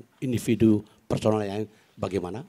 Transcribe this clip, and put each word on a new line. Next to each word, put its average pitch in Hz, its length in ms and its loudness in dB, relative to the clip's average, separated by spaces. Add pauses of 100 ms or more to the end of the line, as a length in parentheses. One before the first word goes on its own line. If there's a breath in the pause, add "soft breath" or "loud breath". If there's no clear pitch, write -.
(200)
individu 113 640 2 (240 soft breath)
personal 107 380 0
yang 101 180 -6 (320 soft breath)
bagaimana? 95 540 -6